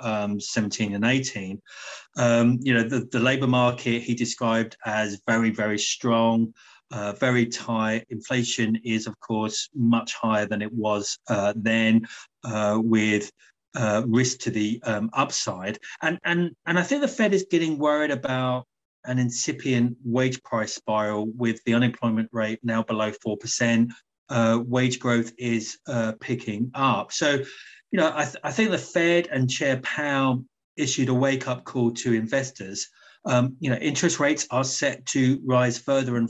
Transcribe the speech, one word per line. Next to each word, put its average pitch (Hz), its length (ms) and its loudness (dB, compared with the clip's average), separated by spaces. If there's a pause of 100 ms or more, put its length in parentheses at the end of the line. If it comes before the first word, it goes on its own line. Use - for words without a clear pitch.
um, 104 380 -4
seventeen 104 560 -4
and 104 100 0
eighteen. 113 560 -2 (560)
Um, 120 440 4
you 135 120 2
know, 113 100 4
the, 117 280 -2
the 120 80 0
labor 131 280 2
market 123 540 2
he 117 140 -2
described 113 720 -2
as 107 420 -4
very, 113 240 2
very 107 260 -2
strong, 113 760 2 (380)
uh, 104 220 -6
very 123 320 2
tight. 113 640 -4
Inflation 113 720 -2
is, 110 220 -2
of 110 140 -12
course, 110 560 -4
much 117 400 2
higher 107 320 0
than 104 160 -4
it 107 100 -8
was, 104 460 -2 (100)
uh, 104 260 0
then, 113 520 4 (360)
uh, 107 400 0
with, 107 480 2 (440)
uh, 110 320 2
risk 123 320 2
to 117 100 -4
the, 107 360 -2
um, 110 280 -2
upside. 101 640 -4 (240)
And, 165 240 -2
and, 175 300 0 (100)
and 170 140 2
I 180 40 2
think 285 180 0
the 277 60 0
Fed 208 260 2
is 190 160 2
getting 165 280 2
worried 151 340 2
about 127 540 -2 (400)
an 127 120 -2
incipient 123 840 0
wage 127 400 0
price 110 320 -4
spiral 107 500 -2 (100)
with 117 280 -2
the 117 100 0
unemployment 117 580 0
rate 110 300 -4
now 113 220 0
below 107 280 -2 (120)
four 110 120 -2
percent. 117 560 0 (380)
Uh, 117 340 2
wage 127 360 0
growth 117 400 0
is, 117 480 -4
uh, 113 320 -2
picking 123 560 -4
up. 127 360 0
So, 147 260 2 (520)
you - 100 0
know, 156 140 4
I, 151 120 -2
th-, - 180 -10
I 135 80 -4
think 214 180 2
the 175 80 0
Fed 170 540 2
and 131 180 2
Chair 135 280 0
Powell 135 680 0 (320)
issued 131 320 0
a 127 60 4
wake-up 131 480 0
call 120 280 0
to 117 220 0
investors. 110 720 -2 (380)
Um, 127 340 2
you 143 120 0
know, 113 60 2
interest 156 420 0
rates 147 320 2
are 127 120 2
set - 440 -2
to 135 360 2
rise 123 360 2
further 131 380 0
and 117 120 2